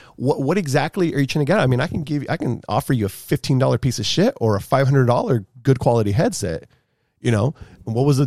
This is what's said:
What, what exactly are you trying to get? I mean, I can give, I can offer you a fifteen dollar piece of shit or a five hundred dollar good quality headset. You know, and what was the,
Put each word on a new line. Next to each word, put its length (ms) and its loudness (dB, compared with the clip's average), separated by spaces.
What, 240 -2
what 160 -2
exactly 580 -2
are 40 -4
you 80 2
trying 180 -2
to 80 0
get? 80 2
I 60 2
mean, 160 2
I 40 -4
can 180 -4
give, 260 -4
I 80 -4
can 320 -4
offer 240 0
you 100 0
a 60 -2
fifteen 480 -2
dollar 180 2
piece 220 -2
of 80 -4
shit 340 2
or 160 2
a 60 -4
five 240 0
hundred 200 4
dollar 380 0
good 160 4
quality 340 2
headset. 520 -2
You 120 0
know, 220 2
and 100 -6
what 120 2
was 120 4
the, 80 2